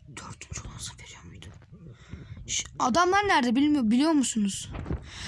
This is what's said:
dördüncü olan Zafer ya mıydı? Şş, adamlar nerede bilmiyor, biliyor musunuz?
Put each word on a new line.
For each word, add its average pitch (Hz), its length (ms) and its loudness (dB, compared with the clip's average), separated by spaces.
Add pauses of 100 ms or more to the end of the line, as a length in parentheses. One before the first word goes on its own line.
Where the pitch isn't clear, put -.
dördüncü - 600 -14
olan - 120 -14
Zafer - 360 -14
ya - 80 -20
mıydı? - 220 -18 (1000)
Şş, - 180 -4 (140)
adamlar 359 480 4
nerede 254 280 4
bilmiyor, 277 360 4
biliyor 285 200 4
musunuz? 226 580 0 (580)